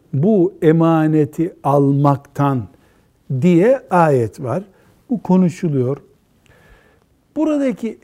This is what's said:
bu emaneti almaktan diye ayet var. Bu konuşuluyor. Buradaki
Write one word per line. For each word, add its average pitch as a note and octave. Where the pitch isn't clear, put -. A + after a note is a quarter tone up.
bu F3+
emaneti D#3+
almaktan C#3
diye F3+
ayet D3
var. C#3+
Bu A#3
konuşuluyor. D#3
Buradaki C#4